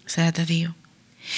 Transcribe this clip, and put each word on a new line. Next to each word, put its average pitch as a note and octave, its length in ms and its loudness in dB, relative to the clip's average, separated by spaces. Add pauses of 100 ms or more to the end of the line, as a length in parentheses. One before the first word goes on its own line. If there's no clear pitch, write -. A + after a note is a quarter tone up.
Σαράντα E3 380 2
δύο. E3 320 0 (640)